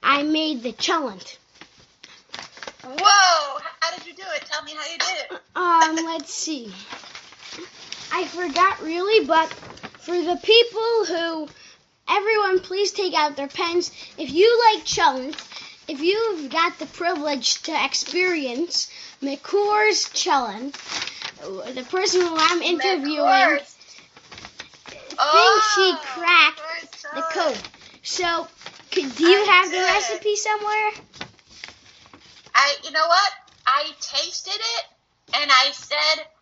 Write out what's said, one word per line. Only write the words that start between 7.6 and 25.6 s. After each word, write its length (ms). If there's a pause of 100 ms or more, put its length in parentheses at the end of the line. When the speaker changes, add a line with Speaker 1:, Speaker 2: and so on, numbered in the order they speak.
Speaker 1:
I 140
forgot 540
really, 440
but 240
for 680
the 260
people 680
who, 420 (600)
everyone 520
please 320
take 200
out 220
their 140
pens. 420 (260)
If 140
you 160 (260)
like 120
cholent, 500 (540)
if 100
you've 500
got 300
the 60
privilege 760
to 220
experience 1040 (320)
McCour's 920
cholent, 600 (1000)
the 140
person 320
who 160
I'm 240
interviewing 680
Speaker 2:
McCour's. 480 (1120)
Speaker 1:
thinks 880